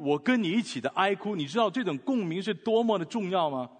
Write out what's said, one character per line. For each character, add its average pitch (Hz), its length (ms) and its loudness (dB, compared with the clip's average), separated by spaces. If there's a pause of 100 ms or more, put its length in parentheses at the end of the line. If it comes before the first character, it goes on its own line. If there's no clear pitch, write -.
我 147 160 2
跟 240 240 2
你 170 80 0
一 214 100 2
起 - 200 -4
的 139 100 -2
哀 196 240 2
哭。 202 220 -4
你 151 100 -2
知 151 120 -4
道 220 120 4
这 247 140 -2
种 165 140 -2
共 233 280 0
鸣 170 160 -4
是 214 100 -2
多 220 300 2
么 220 160 2
的 170 60 -4
重 196 260 -4
要 180 180 2
吗？ 131 320 -4